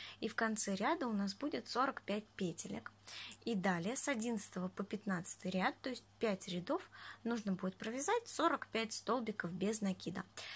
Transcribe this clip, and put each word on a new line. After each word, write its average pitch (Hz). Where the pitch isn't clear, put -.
И 220
в 220
конце 214
ряда 269
у 226
нас 196
будет 277
сорок 262
пять 208
петелек. 190
И 233
далее 185
с -
одиннадцатого 220
по 196
пятнадцатый 190
ряд, 190
то -
есть 254
пять 202
рядов, 180
нужно 226
будет 185
провязать 285
сорок 311
пять 226
столбиков 214
без 196
накида. 190